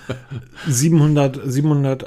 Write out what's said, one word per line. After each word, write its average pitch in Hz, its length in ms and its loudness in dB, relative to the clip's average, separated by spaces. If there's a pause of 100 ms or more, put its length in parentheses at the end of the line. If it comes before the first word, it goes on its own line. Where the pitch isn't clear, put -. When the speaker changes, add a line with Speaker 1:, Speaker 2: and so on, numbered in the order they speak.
(320)
Speaker 1:
<laughs> - 360 -12
Speaker 2:
siebenhundert, 147 720 2
siebenhundert, 139 640 0